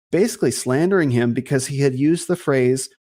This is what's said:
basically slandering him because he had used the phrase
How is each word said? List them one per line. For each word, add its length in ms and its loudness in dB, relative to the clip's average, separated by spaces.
basically 380 0
slandering 600 0
him 220 2
because 340 -2
he 120 -6
had 140 2
used 360 0
the 80 -2
phrase 520 0